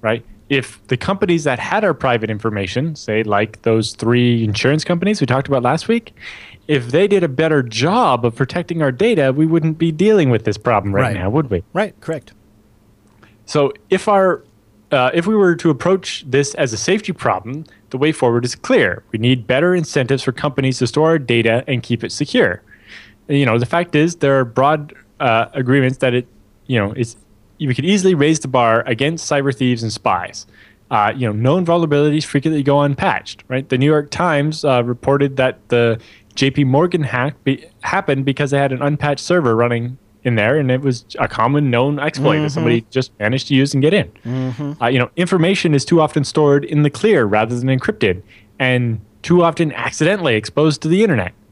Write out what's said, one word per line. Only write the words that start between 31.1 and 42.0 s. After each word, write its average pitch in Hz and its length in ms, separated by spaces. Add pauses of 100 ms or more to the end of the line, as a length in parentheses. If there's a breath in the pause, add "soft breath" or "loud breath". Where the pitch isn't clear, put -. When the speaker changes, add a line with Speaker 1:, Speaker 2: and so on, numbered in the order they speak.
Speaker 1:
you 127 120
know, 104 60
known 139 320
vulnerabilities 151 600
frequently 151 360
go 143 200
unpatched, 143 640
right? 135 220
The 131 100
New 135 60 (100)
York 147 160
Times, 156 520
uh, 127 200
reported 135 540
that 131 200 (120)
the 117 300 (360 loud breath)
J 135 160
P 147 120
Morgan 156 400
hack 131 300 (100)
be-, - 220 (160)
happened 143 440
because 139 260
they 143 80
had 139 120
an 127 100
unpatched 147 420
server 151 320
running 120 420 (260)
in 123 120
there, 113 220
and 139 140
it 131 100
was 131 240 (140)
a 127 100
common 139 400
known 131 300
exploit 143 380